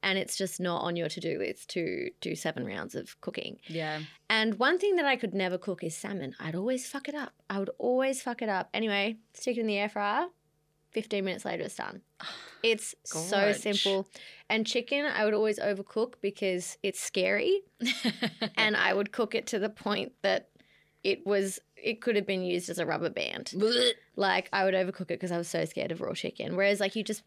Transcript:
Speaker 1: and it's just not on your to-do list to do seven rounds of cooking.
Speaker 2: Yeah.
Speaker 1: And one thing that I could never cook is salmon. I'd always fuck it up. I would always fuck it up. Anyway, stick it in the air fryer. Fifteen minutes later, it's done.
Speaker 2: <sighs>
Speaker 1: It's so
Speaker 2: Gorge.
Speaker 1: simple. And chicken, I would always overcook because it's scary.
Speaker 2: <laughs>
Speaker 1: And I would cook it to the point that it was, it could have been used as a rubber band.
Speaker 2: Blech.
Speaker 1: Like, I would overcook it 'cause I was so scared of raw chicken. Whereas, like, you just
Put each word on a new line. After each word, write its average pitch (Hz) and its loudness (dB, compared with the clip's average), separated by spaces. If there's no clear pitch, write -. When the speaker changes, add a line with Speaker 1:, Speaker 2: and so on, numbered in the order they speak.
Speaker 1:
and 190 2
it's 196 -2
just 190 -4
not 180 0
on 170 0
your 165 0
to-do 165 -4
list - -4
to - -2
do 170 -4
seven 156 -4
rounds 98 -8
of - -10
cooking. - -8
Speaker 2:
Yeah. 156 -4
Speaker 1:
And 220 2
one 285 4
thing 392 2
that 330 4
I 269 4
could 196 -4
never 185 0
cook 180 -4
is 165 -6
salmon. 190 -6
I'd 160 -6
always 254 -2
fuck 277 -8
it 285 -6
up. 294 -8
I 196 -2
would 196 -2
always 262 2
fuck 240 -4
it 226 -2
up. 190 0
Anyway, 214 2
stick 240 -2
it 233 -2
in 226 0
the 208 2
air 208 0
fryer. 208 0
Fifteen 214 -2
minutes 185 -4
later, 170 -4
it's - -8
done. - -8
Speaker 2:
<sighs> - -10
Speaker 1:
It's 220 0
so 160 -6
Speaker 2:
Gorge. 202 4
Speaker 1:
simple. 196 2
And 220 2
chicken, 254 0
I 214 2
would 214 4
always 214 2
overcook 208 0
because 190 -2
it's 196 -2
scary. 202 2
Speaker 2:
<laughs> - -2
Speaker 1:
And 214 4
I - 4
would 202 2
cook 220 0
it 220 -2
to 226 0
the 208 0
point 208 -2
that 190 2
it - 2
was, 196 2
it 220 -4
could 233 2
have 202 2
been 190 0
used 180 0
as 170 -4
a 165 0
rubber 165 0
band. - -4
Speaker 2:
Blech. 240 4
Speaker 1:
Like, 190 2
I 196 4
would 190 4
overcook 185 0
it - -4
'cause 185 -4
I 170 0
was 170 -4
so 165 0
scared - -4
of 165 -6
raw - -4
chicken. - -6
Whereas, 196 4
like, 196 0
you 214 -2
just - -4